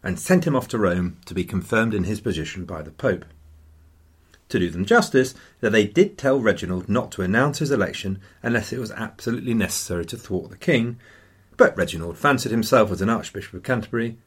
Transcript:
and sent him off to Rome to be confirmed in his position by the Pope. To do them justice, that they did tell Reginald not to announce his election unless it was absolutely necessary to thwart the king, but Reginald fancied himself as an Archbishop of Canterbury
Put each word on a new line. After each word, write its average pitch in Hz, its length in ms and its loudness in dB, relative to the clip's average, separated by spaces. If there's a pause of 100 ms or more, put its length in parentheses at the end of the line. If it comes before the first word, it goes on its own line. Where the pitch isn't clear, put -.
and 95 160 -4
sent 175 260 4
him 147 80 0
off 123 140 -2
to 120 100 -4
Rome 90 460 0
to 90 100 -14
be 92 80 -2
confirmed 110 520 0
in 92 100 0
his 104 160 -4
position 87 440 -6
by 82 180 -10
the 76 100 -14
Pope. 101 320 -2 (1300)
To 117 100 0
do 87 100 0
them 87 140 -4
justice, 131 500 4 (240)
that 113 120 0
they 107 140 6
did 180 320 2
tell 135 220 2
Reginald 90 500 0
not 113 240 0
to 98 100 -6
announce 120 360 2
his 139 140 0
election 98 480 -2 (200)
unless 117 320 -2
it 120 60 -6
was 110 140 -8
absolutely 117 600 -6
necessary 87 540 -2
to - 100 -10
thwart 92 340 -6
the - 60 -20
king, 120 400 0 (600)
but 175 200 6
Reginald 85 420 -4
fancied 131 340 2
himself 110 400 4
as 90 100 -4
an 104 80 0
Archbishop - 420 -6
of 90 120 -14
Canterbury 117 520 -4 (100)